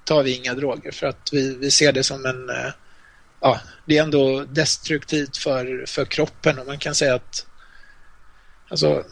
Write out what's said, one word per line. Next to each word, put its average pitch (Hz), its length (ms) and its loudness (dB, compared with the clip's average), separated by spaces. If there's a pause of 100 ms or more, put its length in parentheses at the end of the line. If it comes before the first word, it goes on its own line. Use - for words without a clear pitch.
tar 151 180 4
vi 127 140 0
inga 127 180 -4
droger 135 380 -4
för - 140 -6
att - 260 -6
vi, 135 220 0
vi 135 160 -2
ser 143 220 6
det 131 100 0
som 135 240 -2
en, 127 240 -6
eh, 131 220 -6 (680)
ja, - 200 4 (240)
det 151 140 4
är 151 40 6
ändå 139 420 2
destruktivt 143 920 -2
för, 127 500 -2
för - 180 -2
kroppen 151 540 0
och 127 80 -12
man 143 120 -10
kan 147 160 -6
säga 135 200 4
att... - 320 -6 (1200)
Alltså, 147 440 0